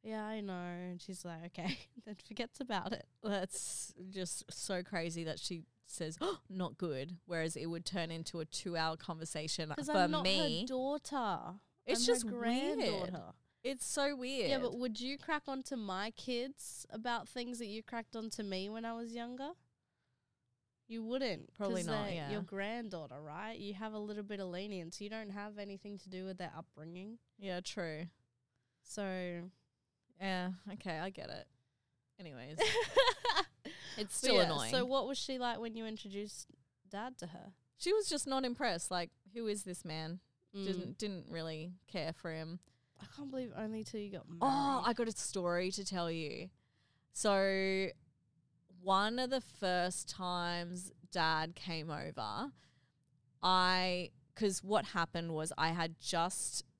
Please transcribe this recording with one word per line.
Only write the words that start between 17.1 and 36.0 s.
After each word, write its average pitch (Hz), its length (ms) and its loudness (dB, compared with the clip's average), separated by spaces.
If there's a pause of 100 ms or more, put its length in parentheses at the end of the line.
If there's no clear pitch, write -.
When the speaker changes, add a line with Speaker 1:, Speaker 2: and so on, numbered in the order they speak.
Speaker 1:
things 247 300 -6
that 233 80 -4
you 214 160 -6
cracked - 320 -8
onto 220 300 -4
me 190 240 -2
when 226 160 -6
I 226 80 -2
was 233 200 -6
younger? 247 420 -6 (1300)
You 226 140 -4
wouldn't. 233 520 -2
Speaker 2:
Probably 190 280 0
Speaker 1:
'Cause 170 60 0
Speaker 2:
not, - 180 2
Speaker 1:
they're - 80 -2
Speaker 2:
yeah. 151 160 -2
Speaker 1:
your 208 120 -2
granddaughter, 196 800 -6
right? 175 380 -8
You 202 160 -6
have 214 180 -6
a 214 60 -4
little 208 240 -4
bit 202 160 -4
of 190 100 -2
lenience. 180 520 -4
You 208 100 -6
don't 220 200 -6
have 208 280 -8
anything 202 400 -8
to 185 100 -16
do 185 160 -6
with 185 140 -6
their 180 180 -4
upbringing. 175 640 -10 (200)
Speaker 2:
Yeah, 185 220 -2
true. 165 480 -4 (760)
Speaker 1:
So 185 680 -4 (680)
Speaker 2:
Yeah, 185 320 0 (220)
okay, 175 240 -4
I 185 120 -2
get - 180 -10
it. - 180 -10 (720)
Anyways, 147 400 -10
Speaker 1:
<laughs> - 1080 4
Speaker 2:
it's - 100 -8 (220)
Speaker 1:
But 214 160 -2
Speaker 2:
still 254 240 6
Speaker 1:
yeah, 180 80 10
Speaker 2:
annoying. 143 260 2
Speaker 1:
so 247 160 4
what 254 200 4
was 269 120 0
she 262 200 -2
like 240 200 0
when 226 160 -4
you 226 120 -6
introduced 208 600 -8 (400)